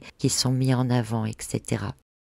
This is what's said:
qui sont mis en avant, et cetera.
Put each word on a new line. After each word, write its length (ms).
qui 120
sont 220
mis 220
en 160
avant, 360
et 120
cetera. 580